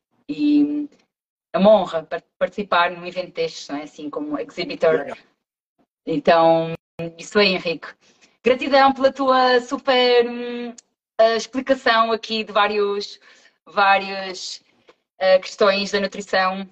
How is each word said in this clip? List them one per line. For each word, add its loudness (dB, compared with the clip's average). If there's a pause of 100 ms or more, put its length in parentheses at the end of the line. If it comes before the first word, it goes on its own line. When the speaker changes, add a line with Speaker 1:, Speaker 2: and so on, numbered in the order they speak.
(300)
Speaker 1:
E 0 (640)
é 0
uma 6
honra 4
par-, -10 (160)
participar 0
num -14
evento -10
destes, -6
não -10
é? -8
Assim, -14
como -8
exhibitor. -2
Speaker 2:
Legal. -12 (880)
Speaker 1:
Então, 2 (440)
isso -8
aí, 2
Henrique. -8 (540)
Gratidão 4
pela 0
tua 2
super, 2
hum, -10 (460)
eh, 4
explicação -2
aqui -6
de -12
vários, -2 (460)
várias, -2 (560)
eh, 4
questões 0
da -2
nutrição, -4